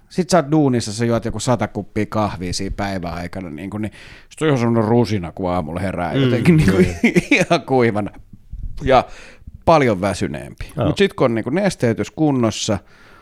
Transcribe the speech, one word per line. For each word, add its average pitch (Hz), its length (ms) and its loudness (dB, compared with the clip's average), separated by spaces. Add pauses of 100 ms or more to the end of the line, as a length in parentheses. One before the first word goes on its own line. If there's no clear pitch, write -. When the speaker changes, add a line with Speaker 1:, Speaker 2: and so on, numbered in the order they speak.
Speaker 1:
Sit 180 200 -2
sä 185 80 4
oot 143 140 0
duunissa, 127 420 2
sä 117 120 -2
juot 117 200 0
joku 107 140 -6
sata 110 280 0
kuppia 107 420 -4
kahvia 90 440 -4
siinä 95 240 -6
päivän 95 360 -6
aikana, 87 360 -10
niinku, 87 280 -10
niin 104 140 -4 (380)
sit - 120 -10
on 156 60 0
ihan 139 120 2
semmonen 117 300 2
rusina, 107 420 2
kun 90 200 -4
aamulla 87 280 -4
herää 87 340 -4
Speaker 2:
Mm, 139 80 0
Speaker 1:
jotenkin, 127 360 4
niinku, 190 200 4
Speaker 2:
niin. 185 360 2 (180)
Speaker 1:
<laughs> 190 140 4
ihan 170 160 0
kuivana. 113 500 0 (720)
Ja 131 220 4 (600)
paljon 131 360 4
väsyneempi. 85 760 -6
Speaker 2:
Joo. 117 100 0
Speaker 1:
Mut - 100 -2
sit 196 160 2
kun 143 120 0
on, 117 100 2
niinku, 113 140 -4
nesteytys 127 640 -2
kunnossa, 123 680 0 (420)